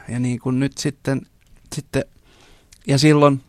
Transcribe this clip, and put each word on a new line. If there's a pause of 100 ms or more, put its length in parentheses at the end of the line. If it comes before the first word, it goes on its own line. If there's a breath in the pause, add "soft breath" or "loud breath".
Ja
niin
kuin
nyt
sitten, (540)
sitten, (800 soft breath)
ja
silloin